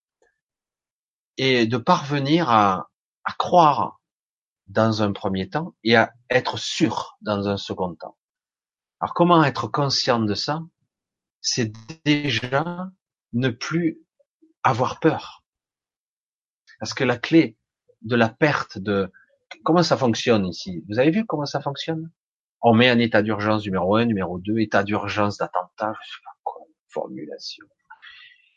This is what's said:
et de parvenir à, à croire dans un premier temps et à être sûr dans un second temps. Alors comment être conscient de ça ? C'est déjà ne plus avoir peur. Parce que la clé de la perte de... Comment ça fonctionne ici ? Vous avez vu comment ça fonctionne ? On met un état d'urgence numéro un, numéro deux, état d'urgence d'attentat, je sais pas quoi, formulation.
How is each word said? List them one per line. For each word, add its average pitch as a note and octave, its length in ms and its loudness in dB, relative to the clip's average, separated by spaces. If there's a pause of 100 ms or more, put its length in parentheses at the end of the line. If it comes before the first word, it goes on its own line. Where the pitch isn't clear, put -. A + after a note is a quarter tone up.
(1400)
et B2+ 300 2
de A#2+ 100 -2
parvenir C#3+ 760 2
à, G2+ 400 4 (340)
à - 80 -4
croire D3 680 2 (680)
dans A2 340 2
un G2+ 100 0
premier F#2+ 360 -4
temps - 340 -8
et A2+ 140 4
à A2+ 160 2 (180)
être B2 280 -2
sûr - 600 -4
dans G2+ 280 -4
un G2 80 0
second F#2 380 -6
temps. - 220 -16 (840)
Alors - 140 -6
comment E3+ 300 4
être A#2+ 220 -2
conscient B2+ 540 -2
de G#2 140 0
ça ? D3+ 280 -6 (800)
C'est A2 320 -4 (320)
déjà D3 840 -2 (420)
ne B2 180 0
plus D#3+ 500 -4 (600)
avoir A#2+ 380 0
peur. - 440 -2 (1300)
Parce - 160 -10
que C#3 100 -4
la A#2+ 140 0
clé D3+ 400 2 (440)
de A#2 140 -2
la A2+ 120 4
perte - 500 0
de... G2 340 -2 (520)
Comment E3 180 4
ça D#3 140 2
fonctionne A2 500 2
ici ? E2+ 420 -10
Vous G#2+ 100 -2
avez C#3+ 120 4
vu A3 160 -2
comment D3 200 -4
ça C#3 140 -6
fonctionne ? D#3+ 500 -6 (500)
On A#2 140 6
met B2 140 6
un A#2+ 100 4
état A2+ 240 2
d'urgence G#2+ 420 0
numéro F#2+ 320 0
un, A#2 80 2
numéro F#2 340 -2
deux, G#2 220 -2
état G#2+ 240 2
d'urgence G2+ 540 -2
d'attentat, F#2 640 -6
je - 100 -18
sais - 140 -18
pas - 200 -20
quoi, - 220 -12 (220)
formulation. - 800 -12 (920)